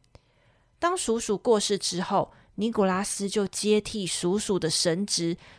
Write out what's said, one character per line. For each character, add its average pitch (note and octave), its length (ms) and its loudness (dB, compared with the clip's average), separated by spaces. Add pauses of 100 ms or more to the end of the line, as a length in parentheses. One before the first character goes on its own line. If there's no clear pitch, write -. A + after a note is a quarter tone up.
(800)
当 F4 160 2
叔 A3+ 240 0
叔 G#3+ 180 -2
过 A3 220 4
世 G3+ 180 0
之 F3 240 -2
后， F#3 300 0 (240)
尼 G#3+ 160 -2
古 G#3+ 140 2
拉 F#3 180 0
斯 G3+ 240 -4
就 G3+ 180 0
接 G#3+ 360 2
替 G#3 260 -6
叔 F3 320 0
叔 G#3 180 -2
的 D#3+ 120 0
神 F3+ 360 0
职， E3+ 300 -2 (240)